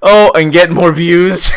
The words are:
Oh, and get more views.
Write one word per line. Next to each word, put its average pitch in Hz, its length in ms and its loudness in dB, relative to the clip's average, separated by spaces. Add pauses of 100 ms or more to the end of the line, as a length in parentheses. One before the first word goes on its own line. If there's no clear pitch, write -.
Oh, 208 340 2
and 156 160 -2
get 170 180 0
more 170 220 0
views. 175 640 -2